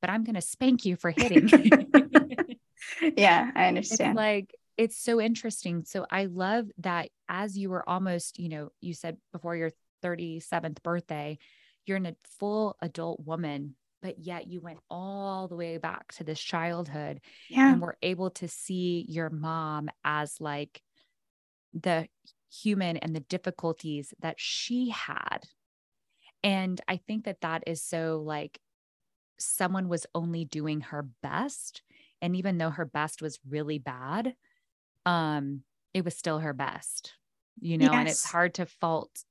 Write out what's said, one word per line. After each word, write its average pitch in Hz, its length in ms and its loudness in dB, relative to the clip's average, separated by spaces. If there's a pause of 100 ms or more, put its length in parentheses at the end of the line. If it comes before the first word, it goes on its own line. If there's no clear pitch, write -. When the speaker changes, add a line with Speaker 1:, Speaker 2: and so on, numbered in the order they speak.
Speaker 1:
but 180 100 0
I'm 220 140 0
gonna 214 180 -4
spank 254 420 2
you 180 120 2
for 175 140 0
hitting." 226 400 6
<laughs> - 1080 8 (420)
Speaker 2:
<laughs> 320 140 4
Yeah, 196 380 8
I 180 140 6 (220)
Speaker 1:
It's 214 180 2
Speaker 2:
understand. 214 40 2
Speaker 1:
like, 214 420 0 (220)
it's 226 200 2
so 233 240 2
interesting. 214 640 -2
So - 260 -6
I 196 160 0
love 196 520 -2
that 175 320 -4 (180)
as 190 280 -6
you 196 140 -4
were 180 180 -4
almost, 180 500 -4
you 175 100 -6
know, 151 220 -8 (100)
you 175 140 -8
said 165 240 -10 (140)
before 170 240 -6
your 165 140 -2 (320)
thirty-seventh 165 800 -6
birthday, 156 560 -4 (480)
you're 196 100 -2
an, 190 100 -2
a 165 180 -8
full 208 580 -2
adult 165 420 -6
woman, 147 520 -6 (260)
but 185 160 -10
yet 170 300 -12
you 175 120 -12
went 160 200 -16 (100)
all 190 580 -8
the 175 80 -10
way 165 220 -6
back - 360 -8
to 175 100 -12
this 151 160 -6
childhood 160 800 -4 (280)
Speaker 2:
Yeah. 262 280 8
Speaker 1:
and - 40 2
were - 220 -6
able 185 280 0
to 180 180 -8
see 180 600 -2
your 160 220 -4
mom 156 580 -4 (160)
as, 151 360 -2
like, 147 420 -8 (920)
the 165 340 0 (440)
human 190 460 0
and 160 180 -4
the 156 40 -6
difficulties 160 1000 -6
that 165 200 -6
she 247 500 -2
had. - 480 -6 (1040)
And 190 440 0
I 180 100 -2
think 220 260 -6
that 196 180 -8
that 165 240 -2
is 165 160 -4
so, 160 420 -2
like, 151 360 -8 (800)
someone 185 500 -2
was 170 260 -2
only 170 300 -4
doing 151 380 -4
her 147 200 -8 (200)
best. 214 600 -6 (400)
And 175 140 0
even 185 220 0
though 165 120 0
her 160 160 -4
best 151 360 -4
was 156 160 -8 (100)
really 151 300 -4
bad, 143 560 -4 (720)
um, 151 560 0 (320)
it 185 100 0
was 165 120 -6
still 156 240 -2
her 156 140 -4
best, - 600 -8 (460)
you 165 180 0
know, - 200 8
and 151 100 2
it's - 160 0
Speaker 2:
Yes. - 0 -
Speaker 1:
hard 175 300 2
to 175 120 -4
fault - 640 -4